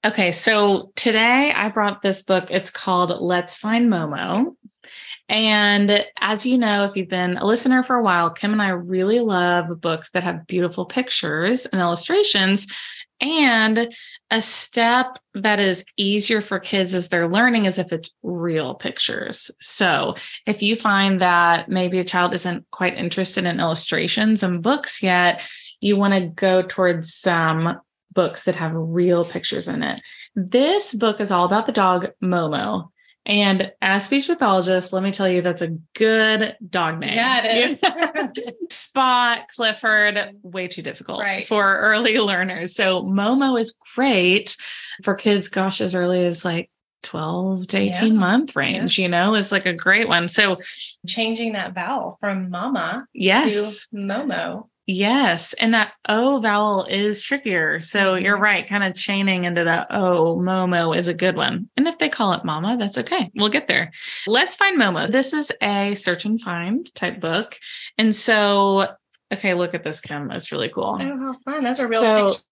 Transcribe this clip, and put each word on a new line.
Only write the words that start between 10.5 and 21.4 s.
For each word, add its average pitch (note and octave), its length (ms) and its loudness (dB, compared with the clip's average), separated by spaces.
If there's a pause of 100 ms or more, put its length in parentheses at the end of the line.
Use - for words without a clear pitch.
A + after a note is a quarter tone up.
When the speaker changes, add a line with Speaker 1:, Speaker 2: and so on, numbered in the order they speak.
Speaker 1:
pictures G3+ 840 -2
and F#3+ 140 -2
illustrations. G3 840 2 (540)
And A#3 720 2 (360)
a A3 120 0
step B3 760 0 (160)
that G3+ 260 0
is F#3 240 0 (120)
easier G#3 460 0
for G3 160 -4
kids F#3 340 -2
as F3 160 -2
they're E3+ 200 0
learning A3+ 380 4
is F#3 120 0
if F3+ 140 -4
it's E3 180 -6 (120)
real E3 520 -4
pictures. - 760 -6 (100)
So D#3 560 0 (300)
if G#3 140 -2
you G#3 160 2
find G3 460 4
that F3 460 4